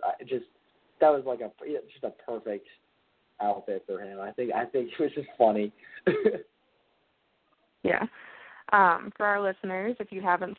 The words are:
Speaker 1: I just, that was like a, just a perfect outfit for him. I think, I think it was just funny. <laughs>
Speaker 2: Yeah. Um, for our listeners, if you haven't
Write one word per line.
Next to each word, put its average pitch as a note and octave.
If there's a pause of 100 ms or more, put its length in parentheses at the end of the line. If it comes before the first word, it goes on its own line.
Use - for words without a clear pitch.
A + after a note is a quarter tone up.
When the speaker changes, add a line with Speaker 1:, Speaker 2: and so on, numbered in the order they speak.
Speaker 1:
I -
just, C3 (560)
that D#3
was C#3+
like B2
a, G#2+ (400)
just -
a G#2+ (200)
perfect G#2 (720)
outfit G2+
for F#2+
him. G2
I G#2
think, B2
I A#2+
think B2
it -
was C#3+
just C#3 (100)
funny. G#2+ (340)
<laughs> - (1700)
Speaker 2:
Yeah. - (680)
Um, G3
for G#3
our G3+
listeners, F#3+
if G#3
you F#3+
haven't F3+